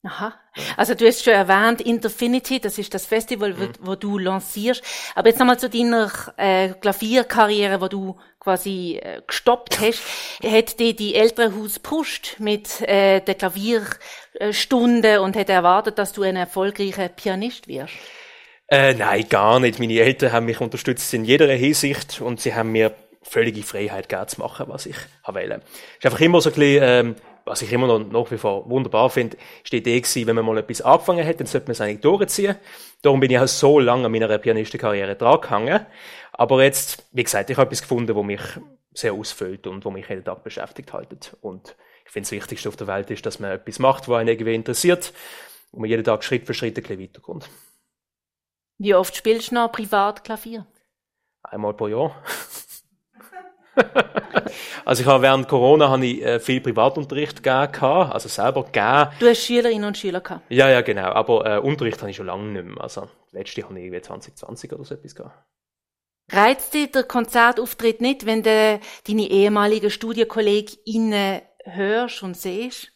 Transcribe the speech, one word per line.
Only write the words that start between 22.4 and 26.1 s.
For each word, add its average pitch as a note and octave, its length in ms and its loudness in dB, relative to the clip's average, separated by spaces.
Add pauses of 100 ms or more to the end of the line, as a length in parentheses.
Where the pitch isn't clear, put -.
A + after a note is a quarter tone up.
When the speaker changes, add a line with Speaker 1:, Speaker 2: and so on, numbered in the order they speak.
Speaker 2:
haben A2+ 180 -2
mir A2 220 4 (300)
völlige A2+ 400 -2
Freiheit G2+ 440 -8
gegeben, G2 200 -6
zu - 120 -12
machen, - 300 -10
was C#3+ 160 -12
ich - 100 -14 (300)
wollte. F#2+ 360 -6 (360)
Es - 60 -14
war B2+ 80 4